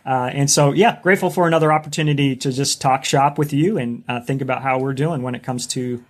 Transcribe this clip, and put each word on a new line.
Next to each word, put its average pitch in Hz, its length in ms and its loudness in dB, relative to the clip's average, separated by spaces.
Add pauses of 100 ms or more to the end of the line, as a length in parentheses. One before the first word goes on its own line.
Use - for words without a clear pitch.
Uh, 127 260 -2
and 143 180 0
so, 143 220 4
yeah, 190 300 2
grateful 185 280 2
for 175 180 0
another 160 260 4
opportunity 147 600 0
to 131 200 -4
just 139 260 -2
talk 131 240 0
shop 143 340 2
with 151 140 -2
you 165 260 2
and, 120 300 -6
uh, 123 140 -4
think 135 200 -4
about 127 200 -2
how 131 180 0
we're 135 140 -2
doing 143 280 -2
when 123 140 -6
it 120 80 -14
comes 123 240 -6
to, 123 420 -6